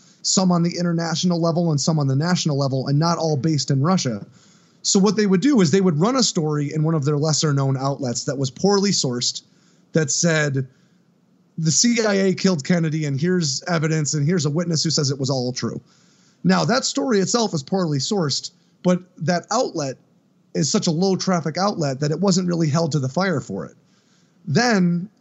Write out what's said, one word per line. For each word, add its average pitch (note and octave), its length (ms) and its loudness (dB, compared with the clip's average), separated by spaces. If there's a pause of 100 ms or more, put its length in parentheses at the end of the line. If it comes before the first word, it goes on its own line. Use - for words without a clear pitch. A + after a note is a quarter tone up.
(220)
some F#3 320 2
on E3+ 100 2
the F3 140 -2
international E3+ 640 -2
level E3 300 2
and C#3+ 100 2
some E3 180 2
on C#3 80 0
the C3+ 80 0
national D#3+ 420 0
level, C3+ 300 -2
and C#3 100 2
not E3 200 2
all D#3+ 180 0
based C#3+ 340 0
in C#3 120 0
Russia. C#3+ 440 0 (580)
So - 140 2
what G3 200 4
they G#3+ 80 2
would F#3+ 160 4
do C#4 180 4
is E3 120 4
they G3 100 4
would F3 180 2
run A3+ 160 2
a B3+ 80 2
story D3+ 500 -2
in D#3 100 0
one D#3+ 120 2
of D3 80 0
their D3 140 0
lesser D3+ 340 0
known C3+ 240 2
outlets C3+ 480 -4
that C3+ 140 -6
was C3+ 120 -2
poorly G3 420 0
sourced B2 500 -4 (500)
that D3+ 200 0
said, D3 540 0 (920)
"The D#3+ 140 0
C A#3 340 2
I G#3 80 2
A F#3+ 200 2
killed E3+ 300 0
Kennedy, D#3+ 400 0
and C#3 160 -2
here's E3+ 440 0
evidence, D#3+ 500 0
and D3 120 0
here's E3 200 0
a D3+ 40 -2
witness E3 320 -2
who D#3+ 100 -2
says C#3 200 0
it C#3 80 -6
was C3 100 -2
all B2+ 220 -2
true." - 300 -6 (640)
Now, F3+ 180 4
that A#3 220 0
story C4+ 340 0
itself G#3 340 0
is D#3 80 -4
poorly E3 380 -2
sourced, D#3 520 -2 (300)
but F3+ 200 2 (160)
that E3+ 340 -2
outlet F3+ 460 -2 (580)
is E3+ 160 0
such G#3 160 0
a F3 40 2
low F3+ 260 2
traffic E3 400 -2
outlet E3 420 -2
that D3 120 -2
it D#3+ 100 -4
wasn't F#3 260 2
really E3 220 0
held E3 240 0
to D#3 60 0
the B2+ 100 -2
fire F3 320 -2
for F#2+ 240 -8
it. A#1+ 100 -18 (680)
Then F#3 640 2 (120)